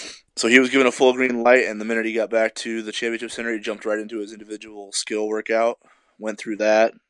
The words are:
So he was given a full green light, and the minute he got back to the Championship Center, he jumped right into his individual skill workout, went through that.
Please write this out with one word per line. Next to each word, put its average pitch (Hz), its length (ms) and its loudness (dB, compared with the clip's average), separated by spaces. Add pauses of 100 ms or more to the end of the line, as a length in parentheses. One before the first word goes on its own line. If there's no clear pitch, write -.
(360)
So 117 120 -2
he 123 120 6
was 127 100 4
given 135 160 4
a 123 60 4
full 127 220 4
green 123 280 -2
light, 120 240 6
and 107 160 -6
the 107 40 -8
minute 113 200 -2
he 113 80 -4
got 107 160 -2
back 113 260 0
to 113 280 -6
the 107 80 -8
Championship 117 400 -6
Center, 117 220 -6
he 107 60 -4
jumped 104 260 -8
right 107 140 -2
into 107 200 -8
his 104 120 -8
individual 107 600 -16
skill 107 360 -4
workout, 113 520 -2 (400)
went 107 180 -8
through 107 200 -8
that. 107 360 4 (160)